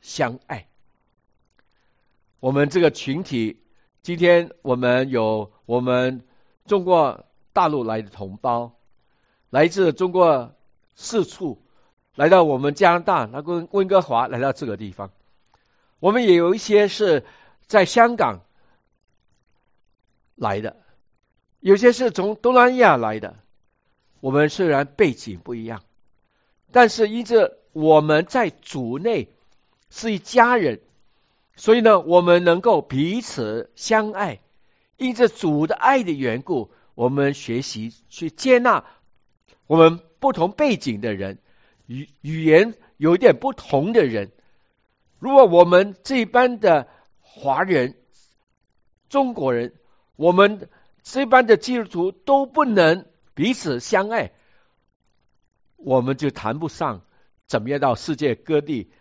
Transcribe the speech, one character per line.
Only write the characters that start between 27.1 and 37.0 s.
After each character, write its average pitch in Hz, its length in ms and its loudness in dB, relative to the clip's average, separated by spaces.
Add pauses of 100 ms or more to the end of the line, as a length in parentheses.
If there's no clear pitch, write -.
着 220 340 2 (140)
我 156 280 4
们 156 260 0
在 240 220 -2
主 135 520 -10
内 196 280 -6 (600)
是 220 220 -8
一 185 80 -6
家 240 360 2
人， 143 240 -2 (760)
所 - 180 4
以 240 60 2
呢， 214 180 6
我 170 220 4
们 175 240 4
能 175 160 2
够 196 200 2
彼 160 400 -4
此 110 540 -10
相 220 380 -2
爱。 185 280 -8 (560)
因 254 180 -6
着 233 140 2
主 151 380 -2
的 185 80 -2
爱 262 300 0
的 175 80 -6
缘 131 300 -4
故， 135 280 -6 (240)
我 120 140 -2